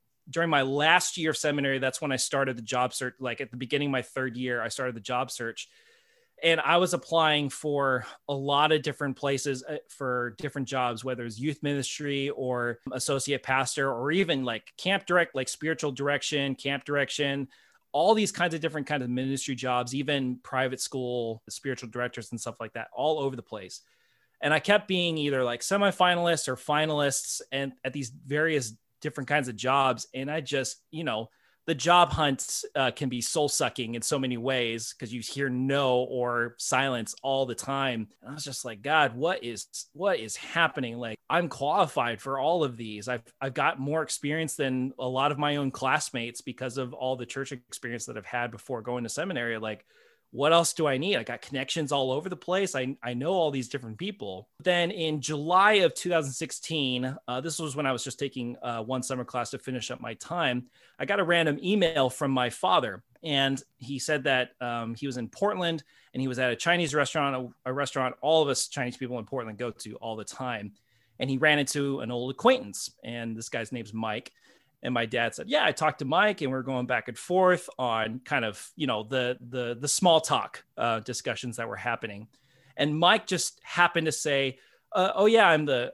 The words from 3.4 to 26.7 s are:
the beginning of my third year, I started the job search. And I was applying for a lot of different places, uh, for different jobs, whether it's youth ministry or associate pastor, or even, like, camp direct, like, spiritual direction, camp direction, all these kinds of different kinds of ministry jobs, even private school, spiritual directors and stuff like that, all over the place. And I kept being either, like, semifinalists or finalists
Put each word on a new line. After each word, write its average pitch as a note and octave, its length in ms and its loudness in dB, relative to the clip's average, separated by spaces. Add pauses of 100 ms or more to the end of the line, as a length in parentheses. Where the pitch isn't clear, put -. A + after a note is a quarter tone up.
the B2 60 -10
beginning C#3 320 -2
of - 20 0
my C3 100 2
third C3 340 -4
year, B2 280 -2
I A#2 60 -4
started B2+ 260 -4
the A2+ 40 -12
job B2 300 -2
search. - 400 -8 (760)
And E3 160 6
I D3+ 180 4
was F3+ 180 4
applying D3+ 540 2
for C#3 580 0 (200)
a C#3+ 60 -2
lot C#3+ 380 4
of D3+ 100 4
different C#3 340 -4
places, C#3 480 -2
uh, D3+ 140 -6 (100)
for B2 520 -4
different C#3 280 -6
jobs, B2 380 -2
whether B2 180 -4
it's A2+ 160 -8
youth C#3+ 220 -4
ministry C#3+ 680 -2
or B2 480 -2 (140)
associate C3+ 500 0
pastor, C3+ 480 2
or B2+ 200 -2
even, E3 320 4
like, A2+ 320 -4
camp F#3 300 0
direct, F3 300 4
like, C3 140 -2
spiritual D3+ 420 -2
direction, C#3 640 0
camp C#3 280 -2
direction, C#3 640 0 (460)
all F3 200 6
these G#3+ 180 2
kinds E3+ 220 0
of D#3+ 80 -4
different D3+ 240 -2
kinds D3 180 0
of B2 60 -4
ministry C3 460 -2
jobs, B2 400 -2
even C3+ 480 -2
private C3 360 -2
school, B2 720 -4
spiritual B2+ 400 -8
directors A#2+ 420 -6
and A2+ 80 -6
stuff - 200 -10
like A2 140 -10
that, A2+ 200 -10
all D3+ 260 0
over C3+ 160 -2
the A#2 60 -10
place. G2+ 400 -14 (580)
And C#3+ 140 2
I D#3 60 4
kept G3+ 280 4
being F3 300 0
either, C#3+ 260 0
like, A#2+ 180 -2
semifinalists F3+ 840 2
or B2+ 100 -2
finalists D3 840 0 (100)